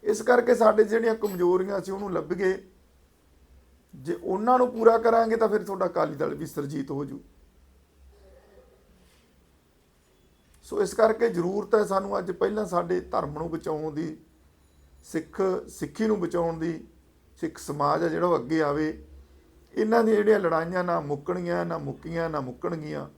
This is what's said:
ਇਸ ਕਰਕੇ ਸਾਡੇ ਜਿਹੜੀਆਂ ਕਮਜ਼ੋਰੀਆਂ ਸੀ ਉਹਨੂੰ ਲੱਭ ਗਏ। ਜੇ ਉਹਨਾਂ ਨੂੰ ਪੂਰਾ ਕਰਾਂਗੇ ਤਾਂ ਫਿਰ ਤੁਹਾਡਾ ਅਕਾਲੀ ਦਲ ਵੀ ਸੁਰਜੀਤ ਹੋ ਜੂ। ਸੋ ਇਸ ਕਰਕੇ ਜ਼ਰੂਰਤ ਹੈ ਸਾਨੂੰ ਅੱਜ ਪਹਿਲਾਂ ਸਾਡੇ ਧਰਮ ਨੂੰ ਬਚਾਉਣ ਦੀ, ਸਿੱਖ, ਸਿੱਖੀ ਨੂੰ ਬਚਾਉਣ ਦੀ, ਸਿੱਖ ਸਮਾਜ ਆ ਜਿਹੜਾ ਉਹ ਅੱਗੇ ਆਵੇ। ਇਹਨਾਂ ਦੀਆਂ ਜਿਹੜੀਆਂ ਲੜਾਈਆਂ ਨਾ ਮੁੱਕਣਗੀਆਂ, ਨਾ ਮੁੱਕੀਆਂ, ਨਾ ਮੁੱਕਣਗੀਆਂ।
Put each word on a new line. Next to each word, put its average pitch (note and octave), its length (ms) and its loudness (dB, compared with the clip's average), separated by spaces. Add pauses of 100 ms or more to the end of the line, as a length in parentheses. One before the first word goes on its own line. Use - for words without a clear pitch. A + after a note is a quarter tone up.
ਇਸ G#3 200 0
ਕਰਕੇ A#3+ 320 4
ਸਾਡੇ G#3+ 300 6
ਜਿਹੜੀਆਂ A3+ 300 2
ਕਮਜ਼ੋਰੀਆਂ F#3+ 680 0
ਸੀ F#3+ 120 -8
ਉਹਨੂੰ G3 200 -6
ਲੱਭ D#3+ 120 -2
ਗਏ। F#3 400 -2 (1300)
ਜੇ C3+ 280 -6
ਉਹਨਾਂ A3 360 2
ਨੂੰ B3 140 2
ਪੂਰਾ A3+ 260 6
ਕਰਾਂਗੇ A3+ 380 4
ਤਾਂ A3 120 4
ਫਿਰ G3+ 160 0
ਤੁਹਾਡਾ F#3+ 220 -2
ਅਕਾਲੀ D#3+ 280 -2
ਦਲ D3 200 -2
ਵੀ D3+ 120 -8
ਸੁਰਜੀਤ C#3+ 440 -6
ਹੋ C#3 140 -6
ਜੂ। C3+ 160 -12 (3500)
ਸੋ - 200 -2
ਇਸ F#3+ 120 -2
ਕਰਕੇ A3 340 4
ਜ਼ਰੂਰਤ F#3+ 460 -2
ਹੈ G#3+ 100 6
ਸਾਨੂੰ G3 340 -2
ਅੱਜ F#3 120 -6
ਪਹਿਲਾਂ G3+ 360 -2
ਸਾਡੇ F3 340 -2
ਧਰਮ - 320 -4
ਨੂੰ D#3 180 -6
ਬਚਾਉਣ D#3 440 -6
ਦੀ, D#3 220 -6 (880)
ਸਿੱਖ, - 380 -6 (260)
ਸਿੱਖੀ - 380 -4
ਨੂੰ G#3+ 140 2
ਬਚਾਉਣ E3+ 380 -2
ਦੀ, D#3+ 280 -4 (540)
ਸਿੱਖ D#3+ 180 -8
ਸਮਾਜ D3 460 0
ਆ E3+ 40 2
ਜਿਹੜਾ E3 180 -2
ਉਹ F3 100 2
ਅੱਗੇ D#3 260 0
ਆਵੇ। D#3 420 -2 (680)
ਇਹਨਾਂ A3 300 4
ਦੀਆਂ A3 120 4
ਜਿਹੜੀਆਂ G#3 240 4
ਲੜਾਈਆਂ E3+ 440 0
ਨਾ E3+ 160 0
ਮੁੱਕਣਗੀਆਂ, F3 640 -4
ਨਾ E3 140 -6
ਮੁੱਕੀਆਂ, E3 520 -6
ਨਾ D3+ 100 -4
ਮੁੱਕਣਗੀਆਂ। D3+ 760 -8